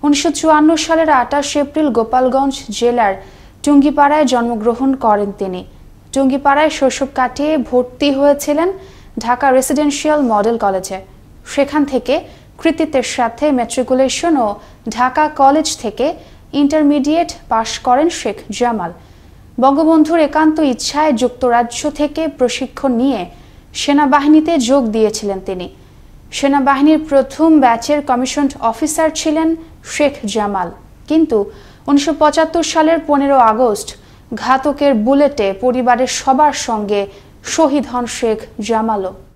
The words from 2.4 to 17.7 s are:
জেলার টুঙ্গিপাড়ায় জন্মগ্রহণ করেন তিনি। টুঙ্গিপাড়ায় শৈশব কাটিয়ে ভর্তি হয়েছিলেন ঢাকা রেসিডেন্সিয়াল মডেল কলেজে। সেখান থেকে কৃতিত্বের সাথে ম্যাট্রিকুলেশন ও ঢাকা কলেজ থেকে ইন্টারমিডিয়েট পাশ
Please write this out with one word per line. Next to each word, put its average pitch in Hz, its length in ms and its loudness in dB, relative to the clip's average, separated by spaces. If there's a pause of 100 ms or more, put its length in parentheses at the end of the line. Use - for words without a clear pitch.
জেলার 226 440 0 (500)
টুঙ্গিপাড়ায় 294 640 4
জন্মগ্রহণ 240 680 -2
করেন 208 380 0
তিনি। 185 340 -8 (480)
টুঙ্গিপাড়ায় 277 560 2
শৈশব 269 460 -2
কাটিয়ে 277 420 -2
ভর্তি 247 540 -2
হয়েছিলেন 285 600 0 (460)
ঢাকা 247 320 0
রেসিডেন্সিয়াল 294 680 0
মডেল 226 360 0
কলেজে। 190 420 -4 (460)
সেখান 285 400 -2
থেকে 269 340 -2 (380)
কৃতিত্বের 311 460 -2
সাথে 247 480 -2
ম্যাট্রিকুলেশন 254 840 0
ও 214 180 -2 (340)
ঢাকা 254 380 0
কলেজ 294 500 2
থেকে 247 360 -4 (400)
ইন্টারমিডিয়েট 294 800 0 (160)
পাশ 226 300 -2